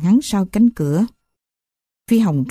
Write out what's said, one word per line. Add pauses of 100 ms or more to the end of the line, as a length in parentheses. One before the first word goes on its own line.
ngắn
sau
cánh
cửa. (1040)
Phi
Hồng